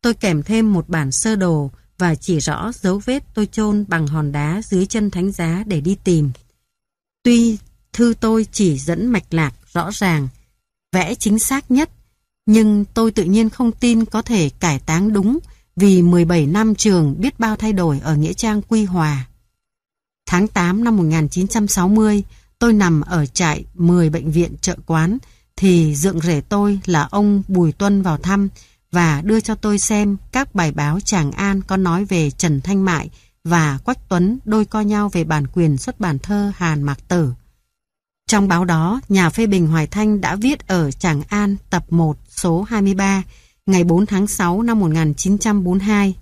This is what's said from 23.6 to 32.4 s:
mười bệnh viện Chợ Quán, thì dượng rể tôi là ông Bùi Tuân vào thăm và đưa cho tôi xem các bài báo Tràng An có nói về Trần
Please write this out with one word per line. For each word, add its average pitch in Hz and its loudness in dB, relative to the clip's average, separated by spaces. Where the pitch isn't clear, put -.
mười 175 4
bệnh 156 -4
viện 165 0
Chợ - -4
Quán, 165 0
thì 170 4
dượng 165 -2
rể 156 0
tôi 202 -2
là 165 2
ông 202 0
Bùi 175 2
Tuân 202 0
vào 170 0
thăm 190 0
và 165 2
đưa 214 2
cho 214 -4
tôi 208 -2
xem 208 0
các 269 -4
bài 165 0
báo 151 -2
Tràng 160 -2
An 196 -2
có 190 -4
nói 185 0
về 170 0
Trần 143 -2